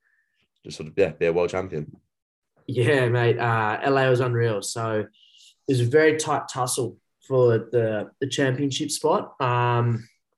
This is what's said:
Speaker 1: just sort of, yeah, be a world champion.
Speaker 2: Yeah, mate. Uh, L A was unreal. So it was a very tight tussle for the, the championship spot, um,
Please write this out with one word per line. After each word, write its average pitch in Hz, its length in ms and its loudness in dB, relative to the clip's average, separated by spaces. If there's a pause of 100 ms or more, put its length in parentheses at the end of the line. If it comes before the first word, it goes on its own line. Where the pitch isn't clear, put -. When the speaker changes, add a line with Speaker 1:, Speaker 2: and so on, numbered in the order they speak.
(640)
Speaker 1:
just - 140 -14
sort 78 120 -12
of, - 80 -20
yeah, 92 140 2
be 85 160 -2
a 85 60 2
world 87 180 0
champion. 90 440 -6 (680)
Speaker 2:
Yeah, 127 440 2
mate. 117 280 2
Uh, 113 460 0
L 139 160 2
A 131 100 4
was 123 100 2
unreal. 117 440 -2
So 113 380 -4 (680)
it 139 40 0
was 123 100 2
a 120 40 2
very 156 320 4
tight 147 320 -4
tussle 127 480 -4 (300)
for 123 320 4 (120)
the, 110 380 0 (100)
the 131 80 -2
championship 139 600 -2
spot, - 500 -2
um, 120 680 0 (300)